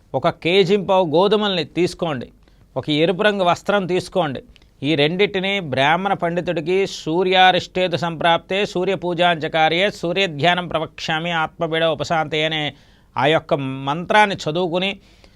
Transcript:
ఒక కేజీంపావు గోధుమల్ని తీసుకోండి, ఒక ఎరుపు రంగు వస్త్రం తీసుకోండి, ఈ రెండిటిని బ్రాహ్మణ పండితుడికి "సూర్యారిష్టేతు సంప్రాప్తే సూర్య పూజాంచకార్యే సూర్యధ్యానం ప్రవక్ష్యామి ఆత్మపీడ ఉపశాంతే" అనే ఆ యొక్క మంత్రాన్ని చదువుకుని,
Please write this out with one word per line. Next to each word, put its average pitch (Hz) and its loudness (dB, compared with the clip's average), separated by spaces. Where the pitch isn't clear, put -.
ఒక 135 -2
కేజీంపావు 190 2
గోధుమల్ని 190 2
తీసుకోండి, 165 -4
ఒక 135 -4
ఎరుపు 165 0
రంగు 202 2
వస్త్రం 185 0
తీసుకోండి, 175 -2
ఈ 151 0
రెండిటిని 185 0
బ్రాహ్మణ 160 2
పండితుడికి 175 -2
"సూర్యారిష్టేతు 185 2
సంప్రాప్తే 170 0
సూర్య 185 -2
పూజాంచకార్యే 170 0
సూర్యధ్యానం 175 0
ప్రవక్ష్యామి 160 -4
ఆత్మపీడ 160 -2
ఉపశాంతే" 156 -2
అనే 156 -4
ఆ 123 2
యొక్క 156 2
మంత్రాన్ని 160 0
చదువుకుని, 180 -4